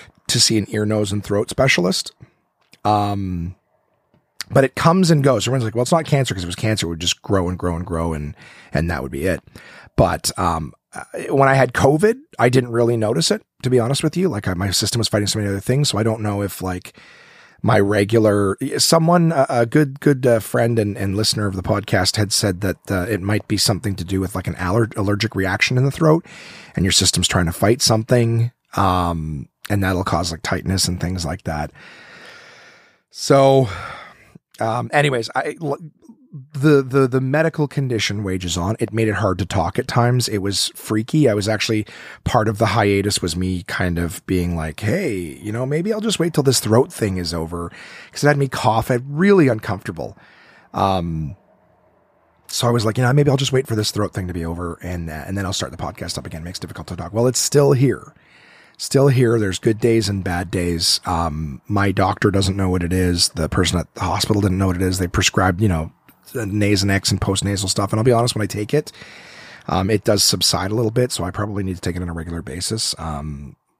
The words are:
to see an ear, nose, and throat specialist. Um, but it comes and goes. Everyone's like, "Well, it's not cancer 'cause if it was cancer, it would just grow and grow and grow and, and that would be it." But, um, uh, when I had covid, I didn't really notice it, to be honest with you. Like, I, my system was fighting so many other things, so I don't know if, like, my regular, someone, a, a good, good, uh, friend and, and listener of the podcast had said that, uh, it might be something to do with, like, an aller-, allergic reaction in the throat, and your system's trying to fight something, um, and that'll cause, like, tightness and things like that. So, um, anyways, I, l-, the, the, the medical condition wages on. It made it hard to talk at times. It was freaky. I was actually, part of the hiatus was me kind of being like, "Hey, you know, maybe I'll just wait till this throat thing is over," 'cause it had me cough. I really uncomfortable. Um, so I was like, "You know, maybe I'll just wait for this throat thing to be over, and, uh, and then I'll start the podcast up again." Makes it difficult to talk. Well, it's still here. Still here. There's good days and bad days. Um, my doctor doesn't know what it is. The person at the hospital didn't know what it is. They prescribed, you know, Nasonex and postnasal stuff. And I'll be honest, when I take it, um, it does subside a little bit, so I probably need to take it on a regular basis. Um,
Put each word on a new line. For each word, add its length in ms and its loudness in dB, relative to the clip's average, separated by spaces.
to 120 2
see 180 4
an 120 0
ear, 160 0
nose, 260 0
and 120 -4
throat 260 0
specialist. 600 0
Um, 720 0
but 140 4
it 100 0
comes 360 4
and 140 4
goes. 220 2
Everyone's 180 0
like, 100 -4
"Well, 80 2
it's 100 -2
not 120 2
cancer 300 0
'cause 80 -6
if 40 -4
it 20 -6
was 80 -8
cancer, 300 -2
it 40 -2
would 100 -6
just 220 -4
grow 260 0
and 100 -4
grow 180 -2
and 80 -6
grow 280 -2
and, 220 -6
and 180 0
that 120 -4
would 100 -8
be 120 -4
it." 180 -2
But, 420 2
um, 360 -2
uh, 100 -12
when 180 4
I 60 4
had 180 4
covid, 440 4
I 120 4
didn't 220 2
really 240 4
notice 340 0
it, 120 -2
to 80 0
be 100 6
honest 220 0
with 160 0
you. 100 2
Like, 200 -4
I, 40 0
my 180 -2
system 280 0
was 100 0
fighting 180 0
so 120 -2
many 120 -2
other 100 -4
things, 300 0
so 80 -2
I 40 2
don't 180 0
know 220 -2
if, 200 -6
like, 360 -6
my 180 4
regular, 800 2
someone, 560 4
a, 160 2
a 180 2
good, 320 2
good, 280 2
uh, 140 4
friend 380 0
and, 200 0
and 180 -2
listener 300 0
of 100 -4
the 60 -4
podcast 540 0
had 180 0
said 260 0
that, 160 -2
uh, 180 -2
it 140 -2
might 260 -2
be 80 -2
something 400 0
to 80 -6
do 160 -2
with, 140 -4
like, 120 -6
an 100 -6
aller-, 380 0
allergic 400 -2
reaction 440 0
in 80 4
the 40 0
throat, 360 2
and 80 0
your 80 0
system's 340 2
trying 200 2
to 60 -2
fight 300 2
something, 680 2
um, 720 0
and 140 0
that'll 220 0
cause, 260 -2
like, 120 -10
tightness 440 -2
and 140 -4
things 260 -4
like 160 -8
that. 300 -6
So, 580 4
um, 340 -4
anyways, 400 0
I, 260 -4
l-, 160 -4
the, 280 6
the, 240 2
the 140 0
medical 480 0
condition 540 -2
wages 340 -4
on. 220 -2
It 140 -4
made 160 2
it 60 0
hard 240 0
to 80 -2
talk 320 -2
at 100 -2
times. 400 2
It 100 -2
was 360 -2
freaky. 540 2
I 60 4
was 140 -2
actually, 380 -2
part 240 2
of 100 -2
the 80 2
hiatus 560 2
was 140 -4
me 280 -2
kind 340 -2
of 280 -4
being 280 0
like, 260 -6
"Hey, 380 -2
you 340 -8
know, 120 -4
maybe 260 -2
I'll 120 -4
just 160 -2
wait 160 -2
till 80 2
this 180 2
throat 320 2
thing 240 -4
is 160 -6
over," 380 -6
'cause 120 -4
it 40 6
had 80 4
me 100 0
cough. 440 0
I 160 2
really 420 4
uncomfortable. 720 -6
Um, 600 -2
so 220 -2
I 20 2
was 140 2
like, 140 -2
"You 60 2
know, 100 4
maybe 160 4
I'll 80 4
just 140 -4
wait 140 2
for 80 -4
this 160 -2
throat 220 -2
thing 160 -6
to 60 -6
be 100 -4
over, 380 -6
and, 260 -8
uh, 180 -10
and 100 -6
then 100 -4
I'll 80 -4
start 180 -6
the 60 -14
podcast 400 -8
up 80 -10
again." 180 -12
Makes 140 -12
it 40 -20
difficult 260 -14
to 80 -10
talk. 180 -10
Well, 120 2
it's 120 0
still 340 4
here. 400 0
Still 320 2
here. 320 4
There's 180 -2
good 220 0
days 300 2
and 120 -2
bad 280 -4
days. 560 0
Um, 600 -4
my 240 0
doctor 400 2
doesn't 260 0
know 120 0
what 140 0
it 100 -4
is. 380 2
The 180 -4
person 300 0
at 160 -6
the 80 -10
hospital 400 0
didn't 160 2
know 100 2
what 80 0
it 60 -4
is. 160 0
They 100 -2
prescribed, 520 2
you 80 4
know, 220 -2
Nasonex 800 0
and 100 0
postnasal 480 -2
stuff. 220 -2
And 80 0
I'll 60 0
be 80 4
honest, 240 2
when 60 -4
I 40 -2
take 260 -6
it, 200 0
um, 240 0
it 140 0
does 180 2
subside 480 0
a 60 -2
little 160 0
bit, 180 0
so 140 -6
I 80 -6
probably 320 -4
need 100 -4
to 60 -10
take 160 -4
it 60 -6
on 60 -6
a 40 -6
regular 300 -8
basis. 560 -6
Um, 580 -10